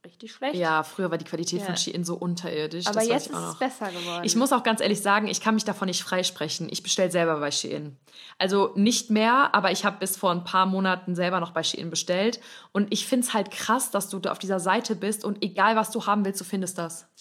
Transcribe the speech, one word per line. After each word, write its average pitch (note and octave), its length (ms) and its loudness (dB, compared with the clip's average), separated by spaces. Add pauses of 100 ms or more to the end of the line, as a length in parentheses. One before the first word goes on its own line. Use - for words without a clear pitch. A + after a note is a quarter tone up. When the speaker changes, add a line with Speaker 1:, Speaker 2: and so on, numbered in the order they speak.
Speaker 1:
richtig - 280 -18
schlecht. G3 240 -4
Speaker 2:
Ja, D#3+ 280 2
früher F3+ 280 -4
war E3+ 80 0
die D#3+ 60 -12
Qualität E3+ 360 -4
von F3+ 140 -4
Speaker 1:
Ja. - 20 -4
Speaker 2:
Shein - 260 -4
so E3+ 120 -4
unterirdisch, F3 720 -4
Speaker 1:
Aber G#3 120 0
Speaker 2:
das A3 100 4
weiß A#3 40 4
Speaker 1:
jetzt C#4 140 0
Speaker 2:
ich - 40 -12
Speaker 1:
ist E3+ 60 -8
Speaker 2:
auch E3+ 60 -4
Speaker 1:
es E3+ 100 -6
Speaker 2:
noch. - 60 -10
Speaker 1:
besser F#3+ 320 -4
geworden. F3 320 -6
Speaker 2:
Ich G3+ 120 2
muss C4+ 160 4
auch B3 120 4
ganz A3 180 2
ehrlich G3+ 200 2
sagen, G#3 260 2
ich F#3+ 120 -2
kann A3 140 2
mich G#3+ 120 2
davon G3 220 -2
nicht F3+ 160 -2
freisprechen. F3+ 680 -2
Ich - 120 -6
bestell F3+ 280 2
selber E3 280 2
bei C#3+ 120 -2
Shein. D3+ 440 -6 (440)
Also F#3+ 360 4
nicht A3 360 4
mehr, A#3 420 4
aber G3 180 4
ich G3+ 140 0
hab G3 140 0
bis F#3+ 180 -4
vor F#3 140 2
ein F3 120 -2
paar F#3+ 220 2
Monaten F#3+ 500 0
selber F3+ 240 0
noch E3+ 120 -4
bei E3 120 -2
Shein - 280 -4
bestellt. F#3+ 480 0 (320)
Und G3+ 200 2
ich A3 160 0
find's B3 280 2
halt G3+ 160 0
krass, - 400 0
dass G3 180 -2
du G3 100 -6
da F3 120 -2
auf - 80 -8
dieser F#3+ 200 -2
Seite G3 360 2
bist G3+ 280 -4
und G#3 200 -4
egal, G3+ 320 4
was A3 160 2
du A3+ 160 -4
haben G#3 180 2
willst, G3 160 -4
du F#3 40 -10
findest F#3 340 -4
das. E3 280 -10 (140)